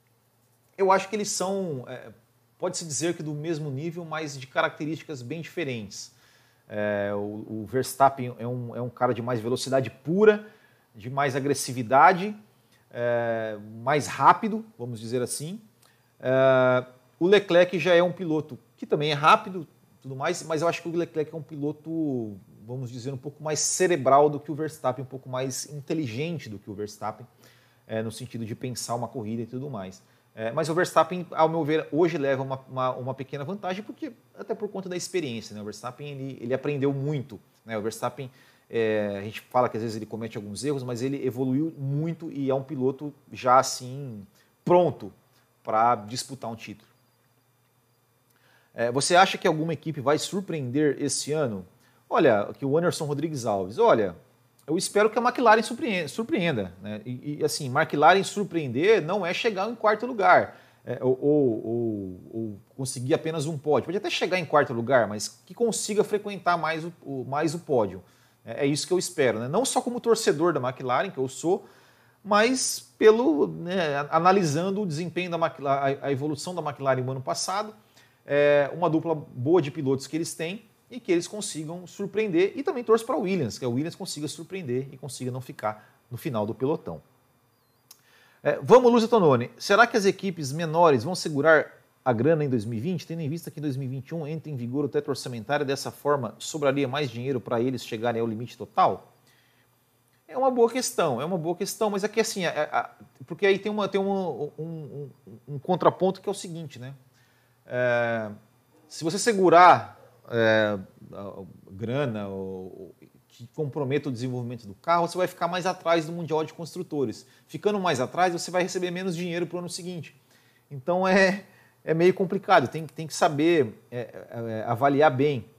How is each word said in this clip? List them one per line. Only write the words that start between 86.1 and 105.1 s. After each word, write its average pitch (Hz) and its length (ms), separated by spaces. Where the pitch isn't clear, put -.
final 113 300
do 110 80
pelotão. 131 440
É, 147 220
vamos, 233 280
Lúcia 233 160
Tononi, 151 480
será 202 300
que 233 100
as 202 100
equipes 170 460
menores 156 520
vão 170 100
segurar 156 580
a 131 80
grana 147 320
em 143 60
dois 120 160
mil 117 140
e - 20
vinte, 165 240
tendo 165 160
em 147 80
vista 165 220
que - 80
em - 20
dois 143 160
mil 139 100
e 127 40
vinte 135 180
e 160 60
um 165 100
entra 156 260
em 147 40
vigor 123 300
o 135 40
teto 147 200
orçamentário, 131 560
dessa 131 260
forma 135 480
sobraria 139 480
mais 139 240
dinheiro 123 280
pra 117 220
eles 127 240
chegarem 113 340
ao 117 80
limite 113 300
total? 107 560
É - 100
uma 269 120
boa 233 220
questão, 175 500
é 143 40
uma 185 120
boa 165 180
questão, 202 340
mas 196 140
é 214 40
que 214 120
assim, 208 260
é, 151 40
é, 131 400
porque 170 180
aí 196 140
tem 208 120
uma, 208 160
tem 196 140
uma, 196 280
um, 143 280
um, 147 520